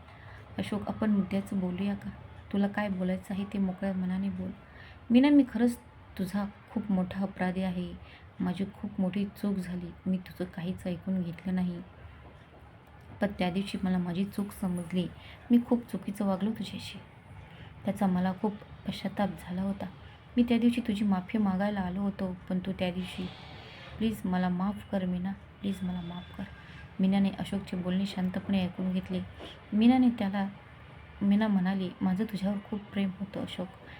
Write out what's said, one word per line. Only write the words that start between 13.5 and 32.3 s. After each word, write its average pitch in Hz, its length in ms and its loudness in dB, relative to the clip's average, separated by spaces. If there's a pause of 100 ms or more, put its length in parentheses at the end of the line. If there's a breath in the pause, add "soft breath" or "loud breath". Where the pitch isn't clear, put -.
मला 185 140 2
माझी 175 280 0
चूक 202 260 -4 (100)
समजली, 175 460 0 (440 loud breath)
मी 240 60 10 (100)
खूप 240 240 0
चुकीचं 196 340 -4
वागलो 196 260 2
तुझ्याशी, - 480 -8 (840 loud breath)
त्याचा 196 220 2
मला 185 340 4
खूप 208 120 2 (340)
पश्चाताप 190 420 -2
झाला 175 320 -6
होता. 196 240 -2 (520 loud breath)
मी 240 60 8
त्या 240 140 4
दिवशी 240 240 4
तुझी 214 240 0
माफी 185 320 2
मागायला 202 420 2
आलो 180 220 -2
होतो, 196 360 -2 (120)
पण 185 100 0
तू 185 120 -4
त्या 180 200 0
दिवशी, 180 340 -6 (720 loud breath)
प्लीज 214 280 0
मला 185 240 2
माफ 190 420 -2
कर 190 140 0
मीना, 180 260 -2
प्लीज - 500 -6
मला 180 200 -2
माफ 175 360 -10
कर." - 60 -8 (560 loud breath)
मीनाने 196 300 6 (100)
अशोकचे 190 380 -4
बोलणे 180 280 0
शांतपणे 185 580 0
ऐकून 185 300 0
घेतले. 185 280 -2 (520 loud breath)
मीनाने 247 360 10
त्याला, 196 380 2 (760)
मीना 208 260 6
म्हणाली, 190 420 2 (120)
"माझं 190 240 4
तुझ्यावर 202 320 0 (120)